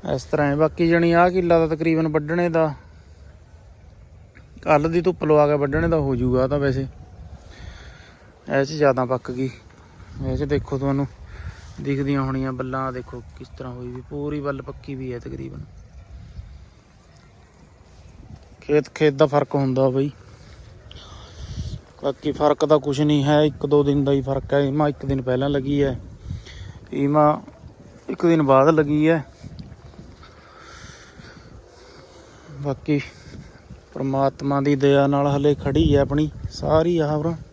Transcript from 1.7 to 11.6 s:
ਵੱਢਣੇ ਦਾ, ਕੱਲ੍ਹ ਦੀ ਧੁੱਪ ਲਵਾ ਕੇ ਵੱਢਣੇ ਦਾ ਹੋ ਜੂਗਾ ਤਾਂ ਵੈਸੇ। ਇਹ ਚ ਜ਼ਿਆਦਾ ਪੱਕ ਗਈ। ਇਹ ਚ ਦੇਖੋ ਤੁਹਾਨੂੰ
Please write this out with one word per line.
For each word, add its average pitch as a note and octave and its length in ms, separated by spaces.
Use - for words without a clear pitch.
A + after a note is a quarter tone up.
ਵੱਢਣੇ D#3 400
ਦਾ, D#3+ 240
ਕੱਲ੍ਹ D#3 260
ਦੀ E3+ 120
ਧੁੱਪ E3+ 240
ਲਵਾ D3+ 220
ਕੇ D3 100
ਵੱਢਣੇ D3 320
ਦਾ E3 100
ਹੋ C#3 180
ਜੂਗਾ B2+ 320
ਤਾਂ C#3+ 100
ਵੈਸੇ। C3+ 280
ਇਹ C#3 160
ਚ C3+ 40
ਜ਼ਿਆਦਾ C#3+ 380
ਪੱਕ B2+ 240
ਗਈ। B2+ 200
ਇਹ C3 140
ਚ C#3+ 80
ਦੇਖੋ C#3+ 340
ਤੁਹਾਨੂੰ C#3 280